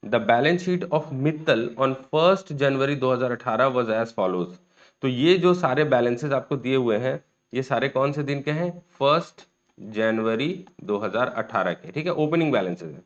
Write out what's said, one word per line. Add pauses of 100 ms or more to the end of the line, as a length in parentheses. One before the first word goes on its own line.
"The
balance
sheet
of (160)
Mittal (200)
on (200)
first
January
दो
हज़ार
अठारह
was
as
follows।" (560)
तो
ये
जो
सारे
balances
आपको
दिए
हुए
हैं, (300)
ये
सारे
कौन
से
दिन
के
हैं? (200)
फर्स्ट (340)
जनवरी (200)
दो
हज़ार
अठारह
के,
ठीक
है,
Opening
balances
हैं।